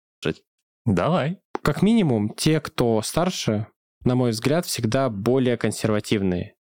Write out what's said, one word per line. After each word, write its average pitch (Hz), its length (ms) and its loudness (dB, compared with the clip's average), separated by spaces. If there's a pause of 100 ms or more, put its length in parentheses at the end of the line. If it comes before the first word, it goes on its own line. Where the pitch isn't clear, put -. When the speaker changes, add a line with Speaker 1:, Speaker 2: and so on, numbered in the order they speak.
(880)
Speaker 1:
Давай. 127 520 0 (240)
Speaker 2:
Как 147 200 -2
минимум, 160 480 2
те, 156 300 0
кто 113 420 0
старше, 120 640 -2 (380)
на 127 100 2
мой 123 160 2
взгляд, 123 360 0
всегда 123 440 -2
более 120 460 2
консервативные. 104 1040 -2